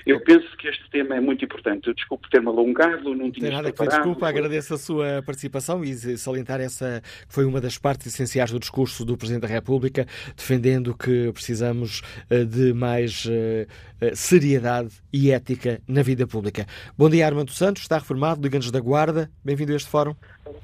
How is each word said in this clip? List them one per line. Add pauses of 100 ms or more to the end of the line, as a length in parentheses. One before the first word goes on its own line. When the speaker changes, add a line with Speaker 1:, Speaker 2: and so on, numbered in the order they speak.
Speaker 1:
Eu
penso
que
este
tema
é
muito
importante.
Desculpe
ter-me
alongado,
não
Speaker 2:
Não
Speaker 1:
tinha
Speaker 2:
tem
nada
que
Speaker 1:
preparado.
Speaker 2:
desculpa,
agradeço
a
sua
participação
e
salientar
essa (280)
que
foi
uma
das
partes
essenciais
do
discurso
do
Presidente
da
República, (300)
defendendo
que
precisamos, (280)
eh,
de
mais,
eh, (340)
eh,
seriedade (180)
e
ética
na
vida
pública. (300)
Bom
dia,
Armando
Santos,
está
reformado,
Liga-nos
da
Guarda. (140)
Bem-vindo
a
este
fórum. (480)